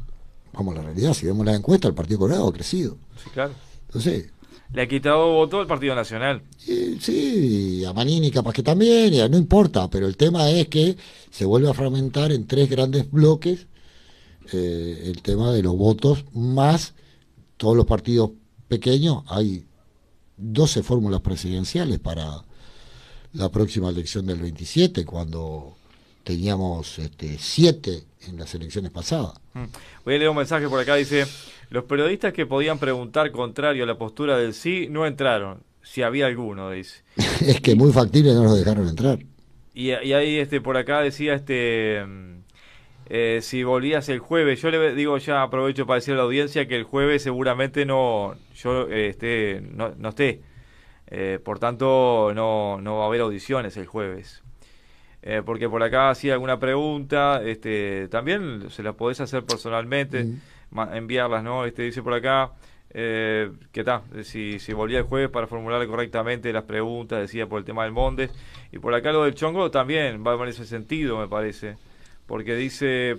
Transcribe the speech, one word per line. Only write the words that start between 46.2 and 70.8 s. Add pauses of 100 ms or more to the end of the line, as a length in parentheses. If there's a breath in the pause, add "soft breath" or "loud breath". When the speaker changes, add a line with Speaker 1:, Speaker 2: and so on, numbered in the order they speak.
Speaker 2:
la
audiencia
que
el
jueves
seguramente
no, (200)
yo,
eh,
esté,
no,
no
esté. (640 soft breath)
Eh,
por
tanto,
no,
no
va
a
haber
audiciones
el
jueves. (800 soft breath)
Eh,
porque
por
acá
hacía
alguna
pregunta,
este,
también
se
las
podés
hacer
personalmente,
Speaker 1:
Mm. (320 loud breath)
Speaker 2:
ma-,
enviarlas,
¿no?
Este,
dice
por
acá, (380 soft breath)
eh, (200)
que
ta, (200)
si,
si
volvía
el
jueves
para
formular
correctamente
las
preguntas,
decía
por
el
tema
del
Mondes. (400 loud breath)
Y
por
acá
lo
del
Chongo
también
va
en
ese
sentido,